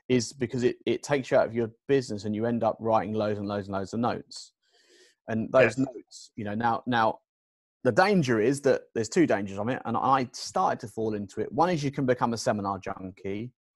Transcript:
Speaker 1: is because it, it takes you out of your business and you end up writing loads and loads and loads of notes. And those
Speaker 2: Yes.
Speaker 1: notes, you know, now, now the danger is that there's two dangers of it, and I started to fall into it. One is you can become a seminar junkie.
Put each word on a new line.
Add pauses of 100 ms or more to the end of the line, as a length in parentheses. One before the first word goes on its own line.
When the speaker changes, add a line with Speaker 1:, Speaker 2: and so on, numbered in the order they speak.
Speaker 1:
is
because
it, (100)
it
takes
you
out
of
your (180)
business
and
you
end
up
writing
loads
and
loads
and
loads
of
notes. (760)
And
those
Speaker 2:
Yes.
Speaker 1:
notes,
you
know,
now,
now (640)
the
danger
is
that (120)
there's
two
dangers
of
it,
and
I
started
to
fall
into
it.
One
is
you
can
become
a
seminar
junkie. (240)